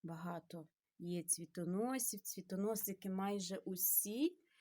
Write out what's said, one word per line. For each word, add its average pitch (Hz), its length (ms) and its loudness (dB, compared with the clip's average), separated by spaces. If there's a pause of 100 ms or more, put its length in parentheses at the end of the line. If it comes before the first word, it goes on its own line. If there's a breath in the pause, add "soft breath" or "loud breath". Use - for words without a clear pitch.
Багато 165 640 -6 (320)
є 175 240 -2
цвітоносів, 196 960 0
цвітоносики 196 880 -2
майже 190 480 0
усі 214 800 2 (240 soft breath)